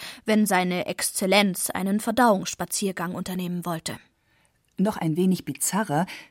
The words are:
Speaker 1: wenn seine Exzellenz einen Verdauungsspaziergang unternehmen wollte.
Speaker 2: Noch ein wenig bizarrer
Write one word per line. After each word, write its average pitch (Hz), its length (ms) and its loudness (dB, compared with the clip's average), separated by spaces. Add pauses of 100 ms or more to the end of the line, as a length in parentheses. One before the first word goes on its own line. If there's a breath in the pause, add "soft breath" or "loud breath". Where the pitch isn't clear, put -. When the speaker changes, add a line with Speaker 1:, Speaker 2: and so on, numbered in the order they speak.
(240 loud breath)
Speaker 1:
wenn 214 220 4
seine 180 400 2
Exzellenz 190 840 2
einen 196 300 0
Verdauungsspaziergang 190 1120 0
unternehmen 180 500 -6
wollte. 160 320 -6 (840)
Speaker 2:
Noch 214 180 2
ein 160 200 -2
wenig 185 280 2
bizarrer 175 640 -2 (240 loud breath)